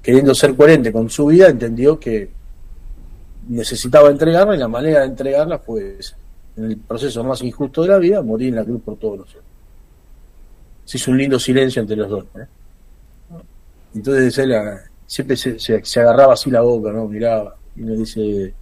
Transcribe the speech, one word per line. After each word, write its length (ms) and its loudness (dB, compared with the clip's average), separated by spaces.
queriendo 320 4
ser 200 2
coherente 380 6
con 160 -2
su 180 -4
vida, 220 8
entendió 500 0
que 320 -6
necesitaba 640 4
entregarla, 440 2
y 40 -2
la 100 -4
manera 320 0
de 60 0
entregarla 520 -2
fue 400 -10
esa. 180 -18
En 100 -10
el 100 -6
proceso 480 -8
más 180 -6
injusto 400 -6
de 60 0
la 100 6
vida, 220 2
morir 280 -4
en 80 -4
la 80 -4
cruz 180 -8
por 160 -14
todos 220 -8
nosotros. 240 -20
Se 140 -12
hizo 120 -6
un 60 2
lindo 220 0
silencio 420 0
entre 160 -6
los 140 -6
dos, 140 -6
¿eh? 80 -18
Entonces 440 0
él, 160 0
ah, 260 -6
siempre 300 -6
se, 220 -8
se, 260 -4
se 160 -2
agarraba 340 6
así 160 -4
la 100 2
boca, 320 0
¿no? 160 -8
Miraba, 480 -6
y 80 -18
me 140 -6
dice 640 -6